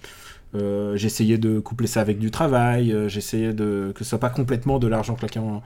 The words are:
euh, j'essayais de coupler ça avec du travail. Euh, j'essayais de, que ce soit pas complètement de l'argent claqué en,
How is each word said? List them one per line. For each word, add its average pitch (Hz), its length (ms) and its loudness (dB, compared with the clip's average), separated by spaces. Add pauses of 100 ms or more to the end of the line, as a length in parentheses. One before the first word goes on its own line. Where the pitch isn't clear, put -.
(560)
euh, 101 400 0
j'essayais 110 440 2
de 107 200 2
coupler 113 280 -4
ça 113 140 0
avec 104 180 0
du 110 120 0
travail. 120 600 2
Euh, 107 180 0
j'essayais 110 440 -2
de, 101 420 0
que - 80 -8
ce - 80 -6
soit 113 80 0
pas 127 100 2
complètement 131 500 0
de 120 80 2
l'argent 113 280 0
claqué 113 240 -6
en, 107 260 -4